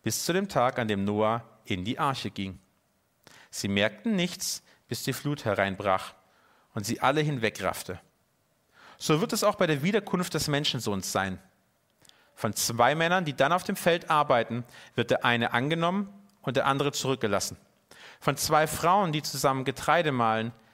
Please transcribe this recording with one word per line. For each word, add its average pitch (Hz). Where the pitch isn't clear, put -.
bis -
zu 170
dem 196
Tag, 131
an 117
dem 98
Noah 107
in 90
die 120
Arche 135
ging. 95
Sie -
merkten 104
nichts, -
bis -
die 135
Flut 147
hereinbrach 98
und 107
sie 117
alle 143
hinwegraffte. 110
So 156
wird 220
es 220
auch 208
bei 190
der 147
Wiederkunft 190
des 156
Menschensohns 127
sein. 95
Von 107
zwei 120
Männern, 170
die 147
dann 139
auf 180
dem 202
Feld 170
arbeiten, 127
wird -
der -
eine 120
angenommen 165
und 127
der 127
andere 139
zurückgelassen. 113
Von 139
zwei 156
Frauen, 175
die 151
zusammen 135
Getreide 151
mahlen, 113